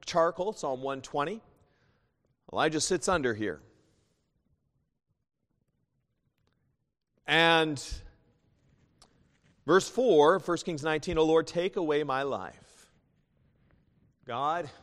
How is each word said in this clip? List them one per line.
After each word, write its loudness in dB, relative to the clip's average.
charcoal, -2
Psalm -6
one -8
twenty. -6
Elijah 0
sits -2
under 0
here. -6
And 2
verse 4
four, 6
First -4
Kings -6
nineteen, -2
"O 4
Lord, 2
take -4
away 0
my -4
life." -8
God, -4